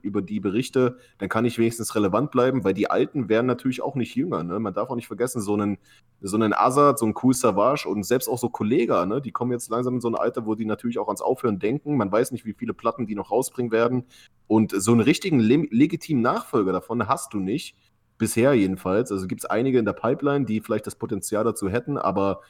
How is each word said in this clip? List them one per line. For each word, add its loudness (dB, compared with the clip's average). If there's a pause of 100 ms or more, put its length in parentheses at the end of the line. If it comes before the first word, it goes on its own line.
über -4
die -6
berichte, 0 (220)
dann -4
kann 0
ich -4
wenigstens -2
relevant 0
bleiben“, 2
weil 2
die 0
Alten -2
werden 2
natürlich -2
auch -4
nicht -4
jünger, -2
ne? -4
Man -4
darf -4
auch -6
nicht -8
vergessen, -4
so -2
einen, 0 (420)
so -4
einen 2
Azad, 4
so 0
ein 2
Kool 2
Savas 2
und -2
selbst 0
auch -2
so -2
Kollega, 0
ne? -2
Die -10
kommen -4
jetzt -6
langsam -2
in -4
so -2
ein -2
Alter, -2
wo -2
die -4
natürlich -4
auch -4
ans -4
Aufhören 0
denken. -2
Man 0
weiß 0
nicht, -8
wie -6
viele -6
Platten -4
die -6
noch -6
rausbringen -2
werden. 2 (440)
Und 4
so 2
einen 6
richtigen 2
le-, 4
legitimen 2
Nachfolger 0
davon -2
hast -2
du -4
nicht. -4 (400)
Bisher 2
jedenfalls. 0
Also -4
gibt's -8
einige 0
in 2
der 0
Pipeline, 0
die -2
vielleicht -4
das -10
Potenzial -4
dazu -2
hätten, -4
aber 0 (100)